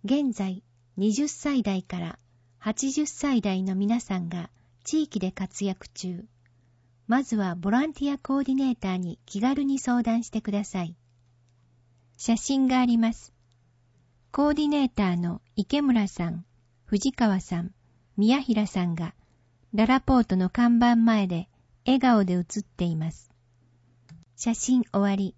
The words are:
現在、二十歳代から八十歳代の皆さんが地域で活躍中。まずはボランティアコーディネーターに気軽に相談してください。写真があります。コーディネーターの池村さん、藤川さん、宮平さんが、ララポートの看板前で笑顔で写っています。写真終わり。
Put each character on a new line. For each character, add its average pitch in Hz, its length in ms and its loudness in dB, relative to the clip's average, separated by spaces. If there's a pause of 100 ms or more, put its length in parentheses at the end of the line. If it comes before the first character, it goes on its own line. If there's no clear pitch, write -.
現 262 320 0
在、 190 260 -6 (340)
二 208 160 2
十 285 160 0
歳 277 340 -2
代 185 200 -2
か 180 160 -10
ら 170 200 -10 (400)
八 262 340 -4
十 302 140 -2
歳 269 340 0
代 190 220 -2
の 190 120 -2
皆 208 260 0
さ 185 180 -6
ん 170 100 -6
が 175 220 -10 (340)
地 311 200 -2
域 214 160 -6
で 185 120 -2
活 - 320 -8
躍 190 240 -6
中。 180 360 -10 (800)
ま 254 160 2
ず 226 140 -4
は 190 180 -2
ボ 180 160 -4
ラ 247 120 2
ン 311 100 -4
テ 277 140 -6
ィ 285 60 -2
ア 277 60 -6
コ 269 200 -2
ー 277 60 0
デ 269 80 -2
ィ - 40 0
ネ 269 160 0
ー - 20 -2
タ 190 160 -6
ー 185 60 -2
に 175 300 -6
気 202 140 -6
軽 269 240 0
に 269 140 0
相 247 240 0
談 233 220 0
し - 60 -16
て 220 100 -4
く 214 100 -6
だ 202 140 -2
さ 185 180 -6
い。 170 140 -8 (1200)
写 226 200 0
真 269 300 0
が 254 140 2
あ 254 40 4
り 233 140 2
ま 226 140 2
す。 - 200 -14 (1000)
コ 294 160 2
ー 294 60 2
デ 302 80 0
ィ 294 60 2
ネ 294 160 2
ー 247 40 0
タ 190 240 0
ー 175 60 0
の 175 220 -4 (140)
池 285 280 -2
村 233 260 2
さ 170 220 -6
ん、 170 140 -10 (400)
藤 208 280 0
川 202 280 2
さ 170 220 -6
ん、 185 100 -10 (440)
宮 233 240 4
平 214 260 0
さ - 180 -2
ん 170 100 -2
が、 170 200 -6 (580)
ラ 214 140 4
ラ 262 140 4
ポ 262 180 4
ー 233 60 4
ト 185 120 0
の 185 140 2
看 240 260 4
板 240 200 6
前 226 300 4
で 175 220 -4 (360)
笑 254 160 4
顔 226 240 6
で 180 120 0
写 180 240 -4
っ - 20 -10
て - 220 -6
い 165 120 -2
ま 160 140 -4
す。 - 200 -20 (1040)
写 226 180 -2
真 254 280 2 (100)
終 196 80 0
わ 202 140 2
り。 196 240 -4